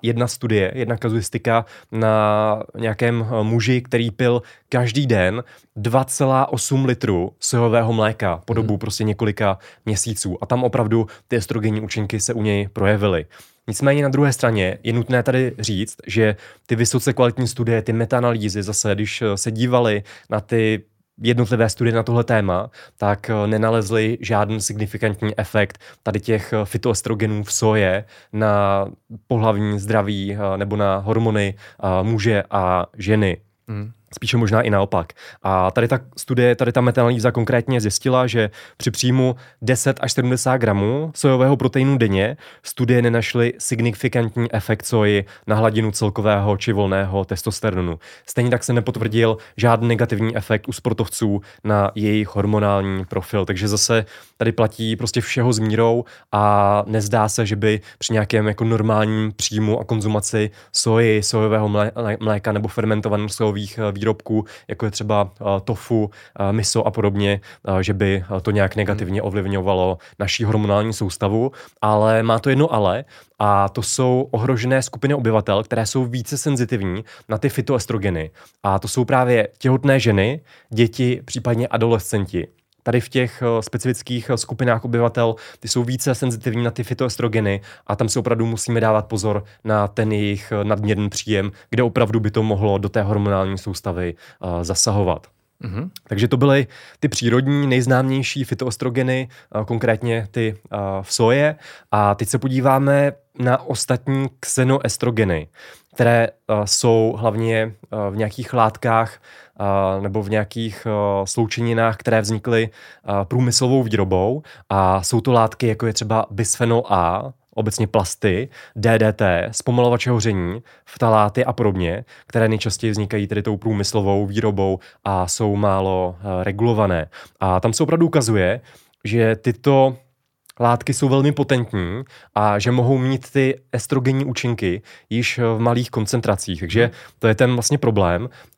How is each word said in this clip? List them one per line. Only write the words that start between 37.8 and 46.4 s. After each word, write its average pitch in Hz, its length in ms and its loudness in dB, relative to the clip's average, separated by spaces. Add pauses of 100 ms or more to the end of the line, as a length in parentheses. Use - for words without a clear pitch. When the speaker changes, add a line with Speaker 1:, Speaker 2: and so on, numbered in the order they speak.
Speaker 1:
zjistila, 127 460 0
že 110 240 0 (260)
při - 140 -2
příjmu 127 460 2 (260)
deset 127 380 0
až 131 120 -2
sedmdesát 127 440 0
gramů 117 580 0
sojového 135 420 4
proteinu 135 420 2
denně 107 380 2 (260)
studie 123 400 0
nenašly 117 560 0
signifikantní 117 960 -2
efekt 110 320 -4
soji 104 380 2 (220)
na 107 100 2
hladinu 110 360 2
celkového 101 640 0